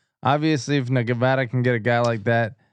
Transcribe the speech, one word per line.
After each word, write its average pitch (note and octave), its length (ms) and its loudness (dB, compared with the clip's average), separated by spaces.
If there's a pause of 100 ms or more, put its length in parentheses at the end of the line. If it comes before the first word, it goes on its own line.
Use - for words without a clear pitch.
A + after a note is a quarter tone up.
(240)
Obviously, D3 540 0
if B2+ 140 -2
Nevada B2+ 560 0
can B2 160 -2
get B2 100 2
a A#2 60 -2
guy A#2 220 0
like A#2 240 -2
that. A#2 280 0 (200)